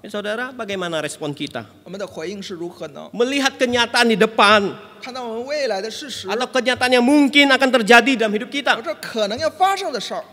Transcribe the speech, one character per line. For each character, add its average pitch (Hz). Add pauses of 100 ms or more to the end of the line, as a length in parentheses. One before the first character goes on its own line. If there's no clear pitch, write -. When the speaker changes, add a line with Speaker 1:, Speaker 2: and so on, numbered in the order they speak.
Speaker 1:
Eh, 214
saudara, 214
bagaimana 196
respon 147
kita? 135 (220)
Speaker 2:
我 -
们 185
的 202
回 165
应 196
是 196
如 170
何 175
呢？ 151
Speaker 1:
Melihat 262
kenyataan 240
di 214
depan. 208 (260)
Speaker 2:
看 254
到 254
我 226
们 240
未 285
来 196
的 214
事 269
实。 -
Speaker 1:
Atau 240
kenyataan 254
yang 247
mungkin 285
akan 269 (100)
terjadi 233
dalam 214
hidup 233
kita. 277
Speaker 2:
或 214
者 311
可 214
能 226
要 311
发 370
生 370
的 214
事 -
儿。 170 (120)